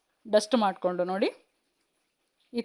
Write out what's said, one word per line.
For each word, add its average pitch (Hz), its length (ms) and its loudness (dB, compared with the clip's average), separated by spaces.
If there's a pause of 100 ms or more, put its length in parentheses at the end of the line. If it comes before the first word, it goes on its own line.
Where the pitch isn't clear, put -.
(340)
ಡಸ್ಟ್ 214 300 2
ಮಾಡ್ಕೊಂಡು 180 480 -2
ನೋಡಿ 208 180 0 (1300)
ಈ - 60 0